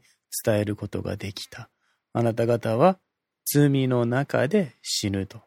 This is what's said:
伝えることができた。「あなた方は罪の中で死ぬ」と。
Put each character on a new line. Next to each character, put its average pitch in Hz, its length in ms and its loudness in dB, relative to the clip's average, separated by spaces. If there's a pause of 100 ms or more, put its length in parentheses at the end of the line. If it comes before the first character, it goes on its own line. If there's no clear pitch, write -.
(460)
伝 107 140 4
え 101 40 0
る 104 140 -2
こ 104 100 -8
と 92 140 -8
が 92 160 -6
で 101 160 -10
き - 140 -14
た。 - 220 -20 (440)
「あ 117 100 0
な 117 100 2
た 117 120 0
方 113 320 0
は 180 200 4 (460)
罪 139 460 2
の 123 160 2
中 123 420 0
で 175 340 -2
死 - 300 -4
ぬ」 98 160 -2
と。 - 200 -20